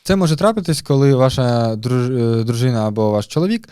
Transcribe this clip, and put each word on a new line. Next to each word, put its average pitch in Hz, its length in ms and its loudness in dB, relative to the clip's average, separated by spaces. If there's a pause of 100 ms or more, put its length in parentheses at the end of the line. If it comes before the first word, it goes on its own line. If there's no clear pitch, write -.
Це 190 100 2
може 170 200 0
трапитись, 190 460 -2
коли 139 340 2
ваша 120 600 0
друж-, 123 340 -2
е, 117 340 0
дружина 117 440 0
або 107 240 0
ваш 104 160 -2
чоловік, 202 440 -2